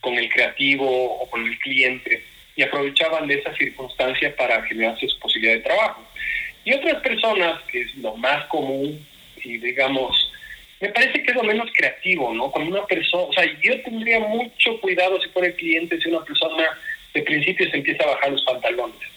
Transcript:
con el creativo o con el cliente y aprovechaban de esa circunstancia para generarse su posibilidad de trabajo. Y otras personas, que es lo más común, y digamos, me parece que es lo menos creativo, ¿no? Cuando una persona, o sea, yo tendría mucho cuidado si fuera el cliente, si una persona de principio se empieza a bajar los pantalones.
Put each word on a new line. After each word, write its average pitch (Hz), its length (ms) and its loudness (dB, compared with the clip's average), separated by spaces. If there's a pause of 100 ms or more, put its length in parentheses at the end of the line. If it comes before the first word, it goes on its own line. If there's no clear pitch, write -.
con 123 140 -2
el 117 140 0
creativo 135 580 2 (340)
o 127 80 -4
con 113 160 -4
el 117 140 -4
cliente 131 680 0 (300)
y - 80 2
aprovechaban 147 640 0
de 143 80 2
esa - 220 -4
circunstancia 135 800 -2
para 120 280 2
generarse 113 440 -2
su - 100 -2
posibilidad 110 360 2
de 113 60 -2
trabajo. - 460 0 (580)
Y 220 80 2
otras 285 300 0
personas, 220 640 2
que 123 160 -4
es - 160 -6
lo 113 200 -6
más 139 300 0
común, 139 580 -2 (380)
y 117 160 -8
digamos, 131 720 0 (500)
me 202 100 -2
parece 269 320 2
que 254 80 0
es 247 60 2
lo 247 60 2
menos 220 320 2
creativo, 135 580 0
¿no? 117 200 -2
Cuando 156 240 -2
una 202 100 -2
persona, 175 380 0
o 180 80 -4
sea, 180 120 4 (160)
yo 233 220 2
tendría 226 380 0
mucho 226 600 0
cuidado 185 400 2
si - 100 -2
fuera 180 180 2
el 175 80 -4
cliente, 165 440 0
si 160 80 0
una 165 160 0
persona 160 400 0 (500)
de 151 80 0
principio 151 460 0
se - 80 -2
empieza 139 280 0
a 131 100 4
bajar 139 160 0
los 131 140 0
pantalones. 147 560 -2 (160)